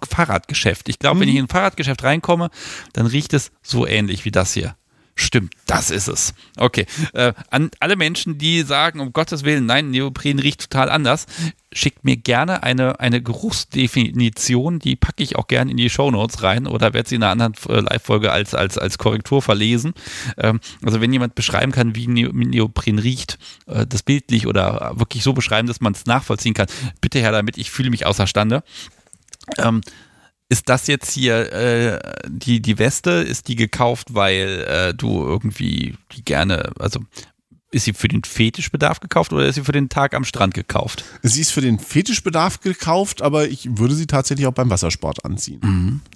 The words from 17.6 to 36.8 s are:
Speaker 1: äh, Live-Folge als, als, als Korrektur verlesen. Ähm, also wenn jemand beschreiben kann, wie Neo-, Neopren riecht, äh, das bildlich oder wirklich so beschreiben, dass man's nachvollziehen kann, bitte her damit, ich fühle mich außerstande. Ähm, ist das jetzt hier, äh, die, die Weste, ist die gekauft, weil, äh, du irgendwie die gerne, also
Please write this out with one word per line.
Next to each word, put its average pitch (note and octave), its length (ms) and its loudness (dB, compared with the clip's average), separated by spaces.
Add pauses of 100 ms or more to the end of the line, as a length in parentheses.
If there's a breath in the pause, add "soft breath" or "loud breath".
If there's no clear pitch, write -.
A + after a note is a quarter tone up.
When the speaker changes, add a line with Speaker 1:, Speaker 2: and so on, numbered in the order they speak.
Speaker 1:
äh, A2+ 120 2
Live-Folge G#2+ 500 0
als, G2 220 -2
als, F#2+ 240 -2
als - 200 -2
Korrektur A2 440 2
verlesen. A2+ 520 2 (440 loud breath)
Ähm, A2 220 2 (240 loud breath)
also A2 180 2
wenn A#2 120 4
jemand B2 220 0
beschreiben C3 360 0
kann, A#2+ 240 2
wie A#2+ 120 -4
Neo-, A#2+ 260 2
Neopren A#2 640 0
riecht, B2+ 380 -2 (300 loud breath)
äh, A2 200 -2
das B2 160 -4
bildlich A#2+ 440 0
oder G#2 480 0
wirklich A#2 280 -2
so C3+ 100 2
beschreiben, A#2 340 0
dass A#2+ 140 -6
man's G#2 240 -2
nachvollziehen A#2 480 0
kann, G2 140 0 (340 loud breath)
bitte - 180 0
her A2+ 120 2
damit, G#2+ 260 0
ich - 140 -8
fühle C3 180 0
mich A#2 160 -2
außerstande. G#2 580 2 (920 loud breath)
Ähm, A2+ 240 2 (680 loud breath)
ist A#2+ 200 0
das B2+ 180 2
jetzt C#3+ 240 -2
hier, A#2 400 0
äh, A#2 480 0 (280)
die, A2+ 340 0
die G#2+ 160 2
Weste, C#3 340 2
ist E3+ 360 -2
die A#2+ 80 -4
gekauft, A#2+ 580 0
weil, F#2+ 540 0
äh, F2 260 0
du F#2+ 320 -2
irgendwie F2+ 720 -2 (200)
die A#2 80 -16
gerne, E2 560 0
also - 200 -4 (720 loud breath)